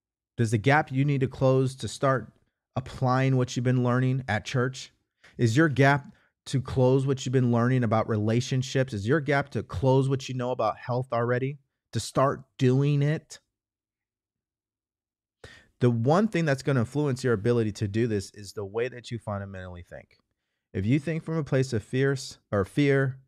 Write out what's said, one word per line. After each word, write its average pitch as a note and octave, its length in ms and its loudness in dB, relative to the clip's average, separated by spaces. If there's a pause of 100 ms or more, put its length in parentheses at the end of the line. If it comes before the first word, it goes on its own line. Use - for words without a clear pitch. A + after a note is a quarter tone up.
(380)
Does A2+ 140 2
the A#2+ 40 2
gap C#3+ 340 2
you C3 140 0
need C#3+ 160 0
to C3 80 0
close C3 460 0
to - 120 -12
start C3 460 -2 (420)
applying C3 600 0
what B2+ 180 0
you've B2+ 100 -2
been B2+ 200 2
learning B2+ 440 0
at G#2+ 180 -2
church? C3 480 -4 (420)
Is A#2 220 2
your E3 100 6
gap C3+ 420 4 (360)
to C3 160 -2
close C3 440 2
what C3+ 200 -2
you've B2+ 80 -4
been B2+ 180 4
learning B2 320 2
about A2 240 0
relationships? B2 840 0
Is G2+ 120 -4
your D3 140 2
gap C#3 300 -2
to A2 120 -4
close C3+ 460 2
what C3+ 180 -2
you C3 80 -8
know B2 180 -4
about A2+ 260 0
health B2+ 340 -4
already? B2 460 -2 (340)
To A#2 80 -4
start C3+ 400 0 (160)
doing C#3 460 2
it? D3+ 380 -4 (2500)
The B2 100 4
one C#3 380 2
thing E3+ 180 -2
that's C3+ 160 0
gonna C3+ 180 0
influence C3+ 420 -2
your B2 120 2
ability A2 380 0
to G#2+ 160 -4
do A2+ 180 0
this G#2 240 -4
is G2+ 240 -20
the G#2 100 -8
way A2+ 240 -4
that B2 220 -14
you A#2 80 -8
fundamentally F#2+ 640 -10
think. - 340 -20 (560)
If F#2+ 140 -2
you B2+ 140 2
think D#3+ 240 -6
from D#3+ 120 -6
a E3 60 -2
place C3 300 0
of A2 100 -2
fierce, C3+ 560 -2 (140)
or G2+ 120 0
fear, C#3 640 0